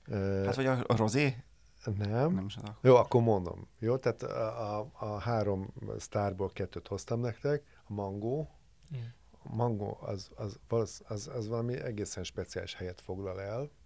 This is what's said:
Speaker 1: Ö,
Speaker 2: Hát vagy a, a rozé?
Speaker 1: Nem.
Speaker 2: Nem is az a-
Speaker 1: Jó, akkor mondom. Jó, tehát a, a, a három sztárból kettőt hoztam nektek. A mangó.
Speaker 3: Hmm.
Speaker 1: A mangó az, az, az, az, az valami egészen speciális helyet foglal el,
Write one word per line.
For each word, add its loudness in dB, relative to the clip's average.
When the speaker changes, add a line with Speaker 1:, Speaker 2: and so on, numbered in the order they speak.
Speaker 1:
Ö, 0
Speaker 2:
Hát 2
vagy 2
a, 2
a 4
rozé? 4
Speaker 1:
Nem. 2
Speaker 2:
Nem 0
is -8
az -10
a- -12
Speaker 1:
Jó, 12
akkor 8
mondom. 0
Jó, 2
tehát -2
a, -4
a, -8
a -6
három 0
sztárból -2
kettőt -6
hoztam -4
nektek. -2
A -12
mangó. -4
Speaker 3:
Hmm. -10
Speaker 1:
A -10
mangó 0
az, -6
az, -8
az, 0
az, -8
az -4
valami -2
egészen -6
speciális -8
helyet -8
foglal -6
el, -6